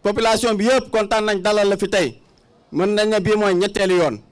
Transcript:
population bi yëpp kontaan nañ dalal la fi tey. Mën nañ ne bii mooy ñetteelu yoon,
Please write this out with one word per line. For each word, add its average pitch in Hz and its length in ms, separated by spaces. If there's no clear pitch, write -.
population 220 520
bi 202 100
yëpp 254 260
kontaan 214 340
nañ 202 160
dalal 208 280
la 196 80
fi 196 120
tey. 170 300
Mën 170 120
nañ 214 140
ne 214 100
bii 208 180
mooy 202 180
ñetteelu 196 400
yoon, 143 240